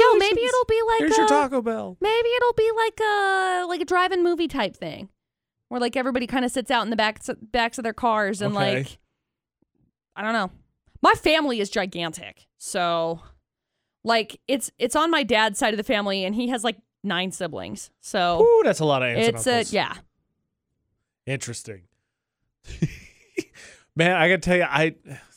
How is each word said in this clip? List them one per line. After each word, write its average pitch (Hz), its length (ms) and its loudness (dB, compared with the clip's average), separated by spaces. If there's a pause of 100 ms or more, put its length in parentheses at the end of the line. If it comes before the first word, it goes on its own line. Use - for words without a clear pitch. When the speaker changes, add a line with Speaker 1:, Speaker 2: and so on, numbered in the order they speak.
Speaker 1:
yo, 480 160 8
maybe 440 220 2
Speaker 2:
congratulations. 494 120 0
Speaker 1:
it'll 508 140 2
be 453 220 0
like 453 100 2
Speaker 2:
Here's 320 180 2
your 427 100 4
Speaker 1:
a - 20 4
Speaker 2:
Taco 269 340 2
Bell. 214 380 -6
Speaker 1:
maybe 453 360 0
it'll 480 180 2
be 440 220 2
like 453 240 -2
a, 381 680 0
like, 349 120 -4
a 349 40 -4
drive-in 359 400 0
movie 339 240 0
type 226 280 -4
thing, 180 320 -12 (600)
where, 247 120 -6
like, 240 160 -2
everybody 254 300 -2
kinda 254 240 0
sits 254 200 -4
out 240 120 2
in 208 80 -4
the 226 60 -4
backs, 214 340 -2 (100)
backs 233 380 -4
of 240 60 -6
their 226 100 -4
cars 214 480 -2
and, 208 140 -2
Speaker 2:
Okay. 196 220 0
Speaker 1:
like, 139 200 -10 (1160)
I 196 60 -8
don't 214 120 -2
know. 196 160 -2 (500)
My 392 140 8
family 302 460 2
is 202 100 -4
gigantic, 170 760 -6 (120)
so, 170 600 -2 (840)
like, 226 440 0
it's, 262 300 -2
it's 240 180 -2
on 320 160 2
my 302 100 2
dad's 214 380 2
side 220 140 2
of 208 40 -4
the 208 60 -4
family, 202 400 -2
and 196 100 -4
he 247 140 -2
has, 240 160 -4
like, 233 140 -4 (260)
nine 185 280 -4
siblings. 143 580 -10 (100)
So 175 420 0
Speaker 2:
Ooh, 453 220 6
that's 214 160 2
a 156 40 0
lot 139 180 2
of 123 60 2
aunts 220 200 0
and 226 80 0
Speaker 1:
it's - 100 -6
a, 254 120 2
Speaker 2:
uncles. 220 140 -4
Speaker 1:
yeah. 185 220 -2 (1300)
Speaker 2:
Interesting. 117 560 -10 (840)
<laughs> - 80 -18 (1200)
Man, 170 200 2
I 165 120 4
gotta 185 120 2
tell 180 160 0
you, 175 80 2
I, 151 300 0 (420)